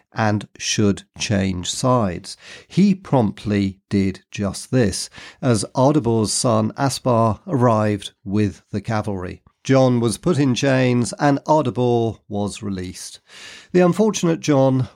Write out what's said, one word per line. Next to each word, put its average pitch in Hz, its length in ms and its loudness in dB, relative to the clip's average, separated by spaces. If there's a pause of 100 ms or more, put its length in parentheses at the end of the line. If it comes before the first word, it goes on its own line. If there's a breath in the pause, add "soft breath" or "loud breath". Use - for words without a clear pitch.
(140)
and 107 340 -2 (100)
should 101 460 0 (140)
change 95 520 -2
sides. 110 680 -2 (320 loud breath)
He 190 260 4
promptly 104 840 -2 (100)
did 98 320 0 (100)
just - 400 -8
this, 113 380 0 (320 loud breath)
as 117 240 0 (100)
Ardabor's 117 560 2
son 110 460 0
Aspar 117 680 0
arrived 110 680 0 (100)
with 98 380 -2 (100)
the 101 100 -6
cavalry. 98 600 -6 (200)
John 131 380 4
was 113 180 0
put 165 220 0
in 131 160 2
chains 127 640 0
and 139 260 2
Ardabor 120 720 0 (100)
was 104 360 -6
released. 92 560 -10 (540 loud breath)
The 180 80 4
unfortunate 175 580 2
John 135 560 2